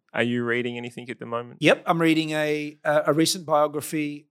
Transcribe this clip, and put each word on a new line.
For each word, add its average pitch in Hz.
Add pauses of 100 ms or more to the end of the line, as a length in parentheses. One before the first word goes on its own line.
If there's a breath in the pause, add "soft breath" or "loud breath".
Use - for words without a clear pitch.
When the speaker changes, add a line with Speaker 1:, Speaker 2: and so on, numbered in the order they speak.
(140)
Speaker 1:
Are 117
you 120
reading 120
anything 120
at 117
the 110
moment? 117
Speaker 2:
Yep, -
I'm 175
reading 160
a, 151
a, 151
a 156
recent 160
biography 147